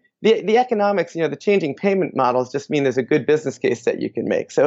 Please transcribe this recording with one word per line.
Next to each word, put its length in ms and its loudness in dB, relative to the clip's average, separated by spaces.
The, 200 2
the 160 2
economics, 580 0
you 60 -4
know, 80 0
the 80 -8
changing 380 0
payment 380 -2
models 380 0
just 180 -8
mean 140 0
there's 140 0
a 60 0
good 220 0
business 320 0
case 280 -2
that 160 -2
you 80 -4
can 180 -8
make. 240 -2
So, 160 2